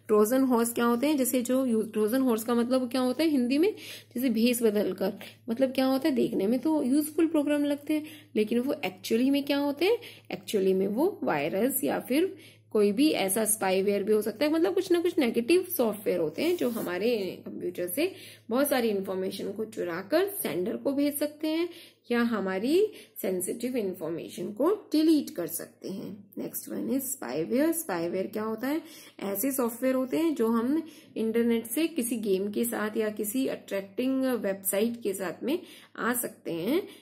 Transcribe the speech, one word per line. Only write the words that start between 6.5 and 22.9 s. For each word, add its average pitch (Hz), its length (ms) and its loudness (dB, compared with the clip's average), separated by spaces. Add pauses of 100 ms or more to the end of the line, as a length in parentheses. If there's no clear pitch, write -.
तो 311 240 2
यूजफुल 302 440 2
प्रोग्राम 294 380 2
लगते 285 300 -2
हैं, 302 120 -2 (300)
लेकिन 220 220 2
वो 254 140 0
actually 226 580 0
में 277 140 2
क्या 285 120 0
होते 285 280 0
हैं? 466 140 4 (380)
Actually 190 380 0
में 190 140 2
वो 294 340 0
वायरस 190 600 0
या 208 160 0
फिर 339 340 0 (380)
कोई 208 200 4
भी 285 180 4
ऐसा 196 340 0
स्पाईवेयर 196 580 2
भी 208 100 2
हो 214 100 4
सकता 220 220 -2
है, 302 80 4
मतलब 330 220 2
कुछ 359 180 2
ना 349 80 4
कुछ 349 180 0
नेगेटिव 262 480 4 (100)
सॉफ्टवेयर 196 420 0
होते 160 240 0
हैं 349 140 2
जो 269 120 0
हमारे 190 800 -2
कंप्यूटर 180 420 -6
से 339 240 -2 (380)
बहुत 269 180 2
सारी 254 200 2
इन्फॉर्मेशन 190 640 -4
को 214 120 -6
चुरा 175 360 -6
कर 330 280 2
सेंडर 185 480 -4
को 285 160 -2
भेज 285 260 0
सकते 302 300 -4
हैं 330 200 -2 (420)
या 240 100 2
हमारी 233 680 2 (340)